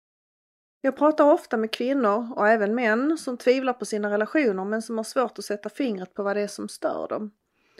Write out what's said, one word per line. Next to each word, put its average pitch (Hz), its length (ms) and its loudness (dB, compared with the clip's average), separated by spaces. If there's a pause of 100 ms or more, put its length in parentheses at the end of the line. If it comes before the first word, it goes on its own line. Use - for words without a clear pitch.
(840)
Jag 269 120 0
pratar 302 360 6
ofta - 240 0
med 220 140 -2
kvinnor 240 640 0
och 208 120 4
även 214 260 4
män 254 440 2
som 254 180 -6
tvivlar 262 360 2
på 240 120 -6
sina 208 260 -4
relationer 214 540 0
men 220 180 -4
som 226 140 -8
har 220 80 -4
svårt 233 340 -4
att 202 60 -10
sätta 208 240 -6
fingret 208 460 -6
på 208 80 -6
vad 202 140 -2
det 208 40 -2
är 208 80 -4
som 208 200 -10
stör - 400 -6
dem. 208 220 -6 (500)